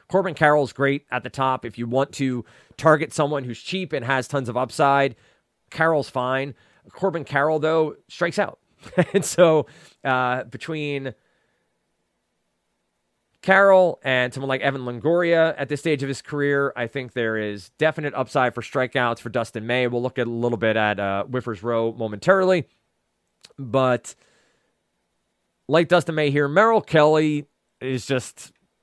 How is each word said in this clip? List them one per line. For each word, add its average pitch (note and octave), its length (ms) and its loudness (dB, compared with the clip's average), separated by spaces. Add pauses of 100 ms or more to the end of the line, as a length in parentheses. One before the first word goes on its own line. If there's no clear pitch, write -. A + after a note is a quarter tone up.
Corbin F#3 280 0
Carroll's D3+ 360 4
great C#3 380 -2
at B2+ 140 -6
the B2 80 -12
top. C3 340 -2
If A#2 140 -12
you A#2+ 80 -6
want C3 260 0
to B2+ 320 -4 (320)
target D#3 340 4
someone D3 320 -2
who's B2 160 -10
cheap F#3 320 -8
and C3 140 -6
has C3 220 0
tons C3+ 220 -4
of A#2 80 -6
upside, C#3 580 2 (560)
Carroll's D#3+ 400 0
fine. C3 420 -4 (380)
Corbin E3+ 320 -4
Carroll, D3 360 0
though, D#3 360 0 (120)
strikes E3+ 300 -4
out. - 260 -4
<laughs> - 500 -4
And G3 120 0
so, D#3+ 400 4 (380)
uh, B2+ 400 0
between C#3 680 -8 (2250)
Carroll F#3+ 600 6
and B2+ 280 0
someone C3+ 180 -6
like C3 120 -2
Evan C3+ 200 -2
Longoria D#3+ 760 0
at C#3 120 -6
this D3 100 -4
stage D3 240 -2
of C#3 60 -4
his C3 120 -8
career, C#3+ 540 -2
I A#2+ 100 -4
think B2+ 280 -10
there A2 240 -2
is G#2 320 -8 (100)
definite D3+ 340 0
upside B2+ 400 0
for A#2+ 80 -8
strikeouts B2 580 -2
for B2 100 -12
Dustin A2 360 -6
May. B2 220 0
We'll A#2+ 160 -2
look B2+ 160 -4
at A#2 80 -2
a A#2+ 40 -6
little A#2 260 -2
bit A2 200 0
at, G#2 220 2
uh, G2 260 -2
Whiffers A#2+ 380 -8
Row A2+ 340 -2
momentarily. F3+ 720 2 (880)
But B2+ 580 -2 (1500)
like D#3+ 200 2
Dustin E3+ 280 2
May D3+ 160 0
here, C#3+ 160 0
Merrill G#3 340 2
Kelly D#3 640 2 (340)
is C3 260 -6
just - 460 -6 (320)